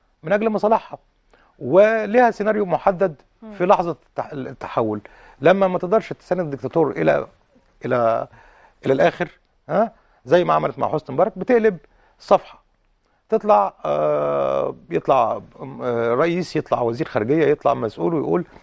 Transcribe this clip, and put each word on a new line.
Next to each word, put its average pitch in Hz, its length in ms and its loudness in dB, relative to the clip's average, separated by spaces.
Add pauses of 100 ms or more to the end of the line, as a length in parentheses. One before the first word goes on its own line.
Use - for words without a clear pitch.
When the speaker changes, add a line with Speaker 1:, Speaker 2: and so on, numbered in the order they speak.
(240)
Speaker 1:
من 160 80 -4
اجل 214 180 0
مصالحها، 214 500 -2 (600)
ولها 214 720 4
سيناريو 208 340 -2
محدد 175 500 0 (260)
Speaker 2:
مم. 220 120 -18
Speaker 1:
في 180 120 -4
لحظه 180 260 2
التح-، - 420 -10
التحول، 120 680 -6 (400)
لما 190 260 4
ما 180 120 -2
تقدرش 185 340 -2
تساند - 280 -6
الديكتاتور 143 500 -2
الى، 151 360 0 (580)
الى، 120 420 0 (580)
الى 131 80 2
الاخر، 160 340 0 (420)
ها، 196 220 0 (340)
زي 165 180 4
ما 160 100 0
عملت 151 260 -2
مع 117 80 -2
حسني 135 280 -6
مبارك، 180 220 0
بتقلب 214 400 0 (420)
صفحة. - 440 0 (640)
تطلع، 208 440 2 (120)
آه، 147 920 -2 (140)
يطلع، 127 520 0 (400)
آه، 117 320 -2
رئيس، 170 420 -2
يطلع 127 260 -2
وزير 120 260 -4
خارجية، 135 400 0
يطلع 139 260 0
مسؤول 127 400 -4
ويقول 165 320 -2 (180)